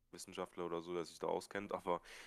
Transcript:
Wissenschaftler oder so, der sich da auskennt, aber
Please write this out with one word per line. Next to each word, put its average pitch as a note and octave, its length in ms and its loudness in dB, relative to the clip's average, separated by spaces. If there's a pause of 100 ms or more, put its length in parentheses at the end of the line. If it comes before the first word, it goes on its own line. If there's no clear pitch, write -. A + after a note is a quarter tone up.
(120)
Wissenschaftler F2+ 520 -4
oder E2+ 160 2
so, E2+ 140 -2
der E2+ 100 2
sich - 140 -10
da E2 80 2
auskennt, F#2 480 2
aber F#2 260 4 (260)